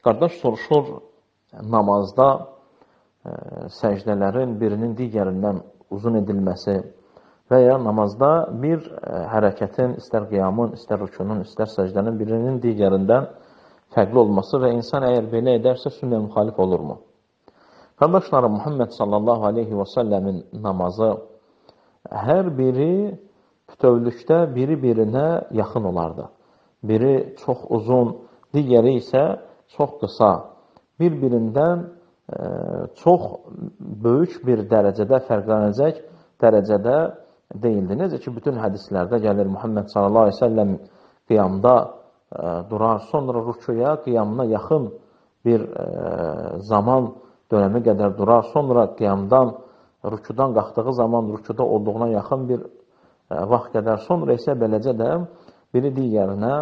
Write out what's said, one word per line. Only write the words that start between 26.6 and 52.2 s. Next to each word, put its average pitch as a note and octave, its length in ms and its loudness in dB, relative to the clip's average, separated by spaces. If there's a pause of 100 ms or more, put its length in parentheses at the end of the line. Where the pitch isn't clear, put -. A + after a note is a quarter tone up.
Biri A#2+ 540 2
çox - 280 -4
uzun, A#2 480 2 (380)
digəri B2 480 4
isə C3 240 0 (420)
çox - 320 -2
qısa. G#2 340 4 (680)
Bir-birindən, C#3+ 880 0 (420)
e, - 80 -10 (560)
çox F3 280 4 (840)
böyük C#3 420 2
bir A2+ 240 2
dərəcədə G#2+ 560 2
fərqlənəcək G#2+ 760 0 (400)
dərəcədə A2 560 4 (540)
deyildi. G#2 460 -2
Necə E3 240 -4
ki, B2 140 -8
bütün B2+ 260 -4
hədislərdə G2+ 600 -2
gəlir, G2+ 280 0
Muhammed G#2 400 -4
sallallahu G#2 380 4
aleyhi G2 100 0
və B2+ 80 2
səlləm A2 280 2 (560)
qiyamda, G2+ 460 4 (560)
e, - 160 -8 (220)
durar, A2 300 0 (100)
sonra B2+ 320 -2
rükuya, A#2+ 600 -2
qiyamına A2+ 420 -2
yaxın A2 460 -2 (540)
bir, A#2 160 4
e, - 240 -8 (760)
zaman A2 540 0 (380)
dönəmi G#2 320 2
qədər G2+ 340 2
durar, A2 260 4
sonra B2 520 2
qiyamdan, G#2+ 600 2 (480)
rükudan A#2+ 500 -4
qalxdığı A2+ 400 -2
zaman A2+ 400 0
rükuda A2+ 300 -6
olduğuna A2 440 -2
yaxın A#2+ 420 -4